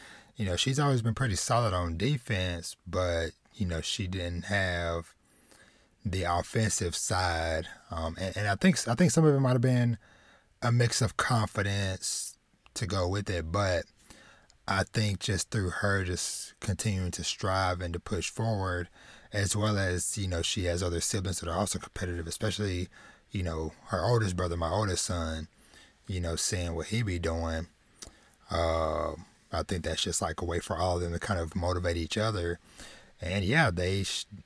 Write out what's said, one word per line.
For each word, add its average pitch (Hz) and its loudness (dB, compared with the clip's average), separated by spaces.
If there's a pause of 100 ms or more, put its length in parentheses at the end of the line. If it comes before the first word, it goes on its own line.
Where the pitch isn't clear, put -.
(360)
you 104 -2
know, 90 0
she's 135 0
always 139 4
been 113 0
pretty 113 0
solid 117 2
on 85 0
defense, 92 -2 (100)
but, 87 0 (220)
you 95 -2
know, 82 -2
she - -4
didn't 87 -4
have 87 0 (920)
the 92 0
offensive 87 0
side. 82 0 (220)
Um, 82 -4
and, 95 -4
and 104 0
I 98 2
think, - 4
I 117 2
think 170 6
some 160 6
of 147 8
it 139 4
might 127 4
have 127 6
been 123 4 (640)
a 120 4
mix 120 4
of - 0
confidence 101 0 (340)
to - -4
go 92 0
with 98 -2
it, 82 -2
but 92 2 (840)
I 95 2
think 104 0
just - -2
through 95 0
her 98 0
just - -6
continuing 95 -2
to 85 -6
strive 95 0
and 87 -4
to 85 -6
push - -4
forward, 95 -2 (440)
as 98 2
well 104 2
as, 90 0
you 98 -2
know, 85 0
she - -2
has 87 0
other 85 0
siblings 95 -2
that 85 -6
are 85 -2
also 98 0
competitive, 87 -6
especially, 92 -4 (440)
you 98 -2
know, 80 -4 (140)
her 87 0
oldest 107 2
brother, 87 0
my 82 -2
oldest 98 0
son, 80 -4 (580)
you 92 -4
know, 82 -2
seeing 85 -2
what 82 -4
he 113 0
be 95 0
doing. 82 -2 (840)
Uh, 80 0 (380)
I 82 0
think 87 -2
that's 82 -2
just, - -2
like, 82 -4
a - -2
way 85 -2
for - -4
all 90 2
of 90 -2
them 85 -2
to 85 -2
kind 95 -2
of 82 -6
motivate 87 0
each 82 -2
other. 104 0 (600)
And 92 -2
yeah, 127 4
they, 92 0
sh-, - -4 (200)